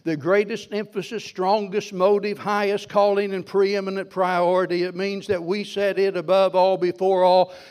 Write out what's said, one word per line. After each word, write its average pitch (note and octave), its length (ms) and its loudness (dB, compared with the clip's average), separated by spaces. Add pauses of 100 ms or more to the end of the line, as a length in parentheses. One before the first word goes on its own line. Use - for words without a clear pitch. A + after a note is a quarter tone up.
the D#3+ 140 -2
greatest G3 560 0
emphasis, G#3+ 500 -8
strongest G3 680 -2
motive, G3+ 440 2
highest G3+ 520 -2
calling, G3+ 460 0
and F#3 120 -6
preeminent G3 640 -2
priority. F3+ 720 0
It F3+ 140 -6
means G3 320 -4
that F3+ 160 -2
we G3+ 180 -2
set G3 380 -2
it G3 160 0
above F#3 400 2
all, F#3 220 4
before F3+ 440 0
all, F3+ 300 6 (180)